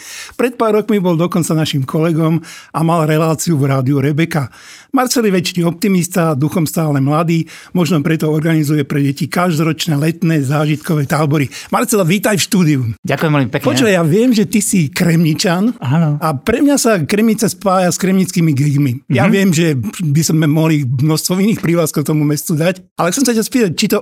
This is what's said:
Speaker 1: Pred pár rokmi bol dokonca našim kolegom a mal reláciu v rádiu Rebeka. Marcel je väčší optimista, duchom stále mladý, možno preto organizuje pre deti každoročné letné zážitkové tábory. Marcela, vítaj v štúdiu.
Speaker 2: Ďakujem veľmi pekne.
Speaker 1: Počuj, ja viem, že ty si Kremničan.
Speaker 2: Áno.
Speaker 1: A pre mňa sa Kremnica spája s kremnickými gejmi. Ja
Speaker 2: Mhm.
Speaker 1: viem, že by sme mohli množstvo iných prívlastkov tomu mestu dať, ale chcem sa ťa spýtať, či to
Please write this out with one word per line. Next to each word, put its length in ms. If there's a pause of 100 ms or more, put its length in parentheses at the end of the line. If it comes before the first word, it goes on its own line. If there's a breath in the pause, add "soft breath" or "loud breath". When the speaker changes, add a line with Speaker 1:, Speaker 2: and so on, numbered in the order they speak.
(360 loud breath)
Speaker 1:
Pred 180
pár 220
rokmi 240
bol 160
dokonca 400
našim 260
kolegom 640 (260 loud breath)
a 120
mal 260
reláciu 480
v 160
rádiu 260
Rebeka. 540 (400 loud breath)
Marcel 320
je 80
väčší 320
optimista, 720
duchom 320
stále 320
mladý, 480 (240 loud breath)
možno 320
preto 240
organizuje 560
pre 160
deti 260
každoročné 720
letné 480
zážitkové 640
tábory. 400 (220 loud breath)
Marcela, 340
vítaj 320
v 80
štúdiu. 360 (200)
Speaker 2:
Ďakujem 320
veľmi 180
pekne. 160
Speaker 1:
Počuj, 220
ja 160
viem, 260
že 140
ty 160
si 320
Kremničan. 880
Speaker 2:
Áno. 400
Speaker 1:
A 160
pre 240
mňa 160
sa 240
Kremnica 480
spája 400
s 80
kremnickými 560
gejmi. 560
Ja 160
Speaker 2:
Mhm. 80
Speaker 1:
viem, 180
že 180 (300)
by 260
sme 220
mohli 380
množstvo 480
iných 300
prívlastkov 420
tomu 200
mestu 300
dať, 280 (140)
ale 140
chcem 120
sa 120
ťa 100
spýtať, 280
či 160
to 140